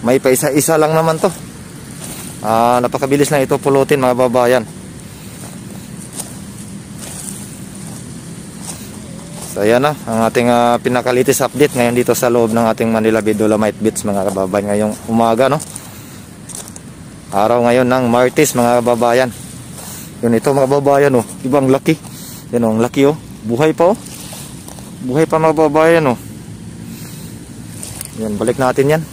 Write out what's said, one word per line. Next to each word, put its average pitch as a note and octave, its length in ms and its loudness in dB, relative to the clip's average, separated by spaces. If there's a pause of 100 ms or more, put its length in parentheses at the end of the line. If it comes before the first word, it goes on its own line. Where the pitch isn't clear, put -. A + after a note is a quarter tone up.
May C3+ 160 4
pa C3+ 80 2
isa-isa C#3+ 480 2
lang D#3 160 4
naman D#3+ 320 2
to. F#3 80 2 (1120)
Ah, A#2 400 4
napakabilis C3+ 480 2
lang C#3+ 80 2
ito C3+ 160 2
pulutin, C#3 400 4
mga B2+ 320 2
babayan. A#2+ 400 2 (4000)
So G2 80 -2
ayan A#2+ 240 4
na, D3+ 80 0 (160)
ang A2+ 160 2
ating, A#2+ 240 2
ah, A#2+ 320 4
pinakalitis B2 560 2
update C3+ 400 2
ngayon A#2+ 160 2
dito B2 160 2
sa A#2+ 160 2
loob A#2 240 4
ng A#2 240 2
ating A2+ 160 0
Manila A2 320 2
Bay G#2+ 160 0
Dolomite G#2+ 400 2
Beach, G#2+ 240 0
mga G2 320 -2
kababayan, G2 400 0
ngayong G#2+ 200 0 (120)
umaga, A2+ 400 4
no? D3 160 0 (1700)
Araw A2 360 2
ngayon B2 200 4
ng B2+ 240 2
Martes, B2+ 480 4
mga A#2+ 240 4
kababayan. A#2+ 480 2 (960)
Yun A#2 120 4
ito, C#3+ 120 2
mga C3+ 160 4
kababayan, C#3 560 4
oh. G#2 40 -6 (200)
Ibang C3 240 2
laki. C#3 240 2 (560)
Yan, A#2+ 160 0
oh, A2 80 2
ang A2+ 80 2
laki, C#3 240 4
oh. D3 80 4 (320)
Buhay B2+ 240 2
pa, E3+ 240 4
oh. - 40 -6 (1080)
Buhay C3+ 240 2
pa, D#3+ 80 2
mga D#3+ 160 4
kababayan, D#3 560 4
oh. A2+ 80 0 (2000)
Yan, G#2+ 160 -4
balik A#2 240 0
natin C3+ 400 2
yan. D#3+ 40 -4 (100)